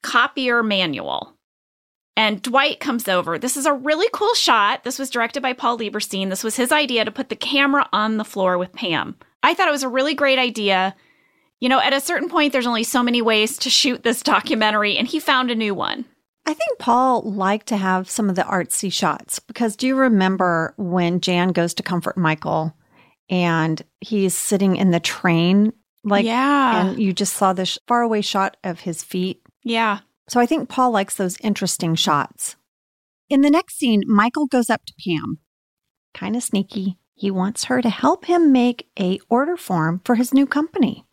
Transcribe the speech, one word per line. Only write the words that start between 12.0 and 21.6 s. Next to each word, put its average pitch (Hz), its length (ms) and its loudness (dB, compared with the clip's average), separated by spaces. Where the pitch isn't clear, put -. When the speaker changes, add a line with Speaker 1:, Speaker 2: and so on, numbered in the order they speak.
Speaker 1:
certain 349 280 -4
point, 302 220 2
there's 247 160 -2
only 226 160 -2
so 247 200 0
many 240 180 0
ways 220 380 0
to - 100 -4
shoot 247 340 0
this 233 200 -2
documentary, 214 760 0
and 247 100 -2
he 320 120 -4
found 254 320 0
a 233 40 -2
new 214 200 -2
one. - 300 -6
Speaker 2:
I 311 80 -2
think 605 240 -4
Paul 254 440 2
liked 202 460 -2
to 214 100 -2
have 190 320 0
some 208 200 -2
of 185 60 0
the 185 60 0
artsy 196 500 -2
shots, - 480 -4
because 220 380 -4
do 254 100 -2
you 262 80 2
remember 190 800 2
when 180 460 0
Jan 180 320 2
goes 170 220 0